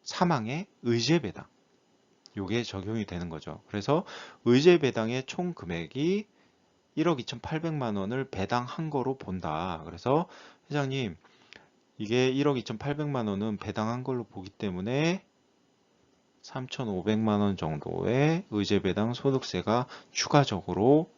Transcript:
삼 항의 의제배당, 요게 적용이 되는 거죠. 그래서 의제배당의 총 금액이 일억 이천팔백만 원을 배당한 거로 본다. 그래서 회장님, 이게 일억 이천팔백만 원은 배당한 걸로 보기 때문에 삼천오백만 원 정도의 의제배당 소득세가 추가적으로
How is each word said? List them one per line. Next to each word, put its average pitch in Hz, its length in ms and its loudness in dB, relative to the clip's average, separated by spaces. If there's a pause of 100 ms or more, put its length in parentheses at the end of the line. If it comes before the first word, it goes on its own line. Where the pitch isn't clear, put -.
삼 175 300 0
항의 135 340 -4 (140)
의제배당, 117 640 0 (880)
요게 104 280 -2
적용이 104 420 -6
되는 87 240 -6
거죠. 78 380 -10
그래서 135 360 0 (400)
의제배당의 131 840 6
총 180 260 -6
금액이 135 760 -4 (680)
일억 156 260 2
이천팔백만 147 720 -4
원을 107 340 -2
배당한 123 600 -2
거로 135 280 -2
본다. 85 680 -4
그래서 123 420 0 (420)
회장님, 135 460 -2 (840)
이게 123 320 2
일억 139 280 2
이천팔백만 139 720 -4
원은 104 280 -2
배당한 110 480 -4
걸로 127 220 -4
보기 95 240 -12
때문에 123 760 -2 (1200)
삼천오백만 107 960 0
원 101 160 4
정도의 92 960 0
의제배당 101 640 2
소득세가 127 720 0 (240)
추가적으로 127 1080 4